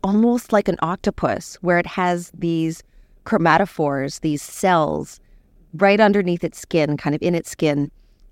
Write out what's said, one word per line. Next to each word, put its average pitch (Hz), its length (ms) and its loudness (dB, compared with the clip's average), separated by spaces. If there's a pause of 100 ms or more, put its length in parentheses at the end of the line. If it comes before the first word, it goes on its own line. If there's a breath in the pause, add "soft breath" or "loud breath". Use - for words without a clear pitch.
almost 226 480 2
like 208 160 2
an 175 140 0
octopus, 165 800 -4
where 175 160 2
it 175 80 0
has 180 460 -4
these 165 500 -4 (440)
chromatophores, 156 960 0
these 151 200 -4
cells, 156 800 -2 (560)
right 196 240 4
underneath 196 440 2
its - 160 -8
skin, 147 380 0
kind 147 180 -2
of 156 60 -6
in 175 140 0
its 165 140 -6
skin, 147 420 -2 (400)